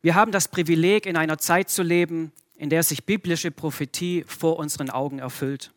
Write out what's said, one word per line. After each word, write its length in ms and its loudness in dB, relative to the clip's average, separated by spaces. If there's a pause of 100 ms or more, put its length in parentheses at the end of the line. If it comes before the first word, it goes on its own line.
Wir 120 4
haben 160 6
das 160 0
Privileg, 580 2
in 120 -2
einer 220 0
Zeit 300 2
zu 140 -2
leben, 480 0 (240)
in 160 -6
der 140 4
sich 220 -2
biblische 440 -2
Prophetie 760 -4
vor 280 0
unseren 320 -6
Augen 300 -4
erfüllt. 580 -8